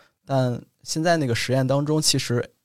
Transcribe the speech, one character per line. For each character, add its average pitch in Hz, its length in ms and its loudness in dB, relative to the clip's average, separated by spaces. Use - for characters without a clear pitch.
但 127 360 0
现 160 200 -4
在 170 140 4
那 143 100 0
个 117 80 0
实 - 180 -2
验 131 120 2
当 139 200 0
中， 156 160 0
其 - 160 2
实 123 260 -2